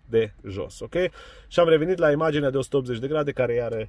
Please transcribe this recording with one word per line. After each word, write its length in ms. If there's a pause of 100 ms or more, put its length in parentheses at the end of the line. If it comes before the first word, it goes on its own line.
de 280 (140)
jos. 320
Ok? 160 (520)
Și 120
am 100
revenit 280
la 140
imaginea 380
de 80
o 40
sută 160
optzeci 220
de 80
grade, 240
care 220
iară 340